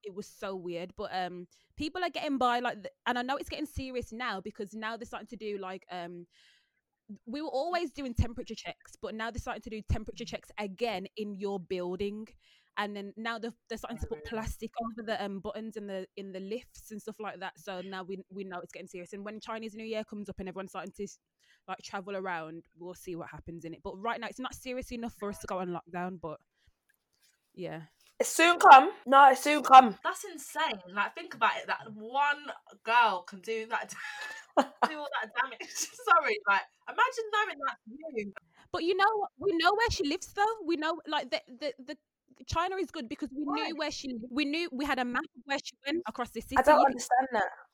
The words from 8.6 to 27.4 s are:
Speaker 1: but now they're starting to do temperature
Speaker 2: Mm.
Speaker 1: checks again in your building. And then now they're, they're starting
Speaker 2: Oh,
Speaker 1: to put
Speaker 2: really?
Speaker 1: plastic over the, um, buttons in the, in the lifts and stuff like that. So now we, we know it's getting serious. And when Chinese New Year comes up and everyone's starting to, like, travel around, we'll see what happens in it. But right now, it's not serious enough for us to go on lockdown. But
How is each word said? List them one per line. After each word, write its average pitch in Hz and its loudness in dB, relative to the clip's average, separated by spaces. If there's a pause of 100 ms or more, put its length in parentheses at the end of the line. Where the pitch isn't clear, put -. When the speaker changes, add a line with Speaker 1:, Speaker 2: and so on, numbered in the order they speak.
Speaker 1:
but 208 -8
now 226 -4
they're 233 -10
starting 240 -8
to 233 -14
do 220 -8
temperature 226 -6
Speaker 2:
Mm. - -10
Speaker 1:
checks - -12
again 196 -4 (100)
in 208 -6
your 196 -4
building. 190 -6 (500)
And 208 -2
then 202 -10
now 226 -6
they're, 226 -8 (160)
they're 226 -8
starting 233 -10
Speaker 2:
Oh, - -6
Speaker 1:
to 233 -6
put 226 -6
Speaker 2:
really? 226 -14
Speaker 1:
plastic 220 -6 (100)
over 233 -8
the, 214 -4
um, 196 -6
buttons 214 -10
in 208 -10
the, 190 -8 (100)
in 196 -12
the 190 -8
lifts 214 -12
and 208 -12
stuff 214 -12
like 190 -8
that. 185 -12
So 185 -8
now 185 -8
we, 185 -8 (100)
we 190 -10
know 180 -8
it's 180 -14
getting 180 -12
serious. 175 -12
And 202 -10
when 214 -10
Chinese 220 -8
New 220 -10
Year 220 -4
comes 208 -10
up 190 -12
and 190 -8
everyone's 185 -10
starting 185 -10
to, 202 -6 (640)
like, 185 -6
travel 202 -8
around, 170 -6 (120)
we'll 175 -12
see 175 -10
what 165 -10
happens 160 -14
in 165 -10
it. 156 -16
But 190 -12
right 226 -6
now, 226 -8
it's 190 -14
not 254 -8
serious 254 -10
enough 233 -8
for 202 -6
us 208 -10
to - -14
go 185 -4
on 185 -4
lockdown. 180 -8
But 156 -10 (1120)